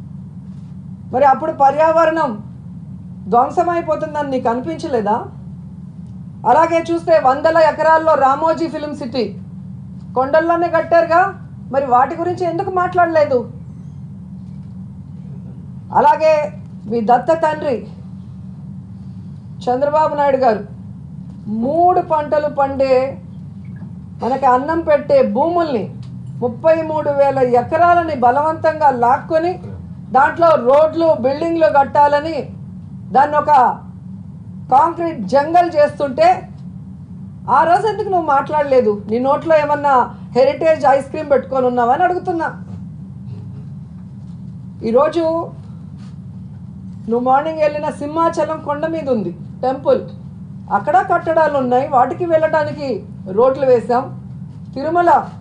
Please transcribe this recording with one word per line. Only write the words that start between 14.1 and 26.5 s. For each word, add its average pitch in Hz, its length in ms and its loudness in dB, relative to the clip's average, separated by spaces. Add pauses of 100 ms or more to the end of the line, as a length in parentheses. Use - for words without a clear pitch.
అలాగే 302 600 4 (320)
మీ 233 160 -2
దత్త 247 320 4
తండ్రి 302 540 -2 (1800)
చంద్రబాబు 294 520 0
నాయుడు 285 220 2
గారు 226 260 2 (840)
మూడు 320 540 2
పంటలు 302 460 0
పండే, 269 720 2 (1040)
మనకి 262 220 0
అన్నం 277 340 4
పెట్టే 285 440 4
భూముల్ని, 285 720 0 (420)
ముప్పై 320 440 2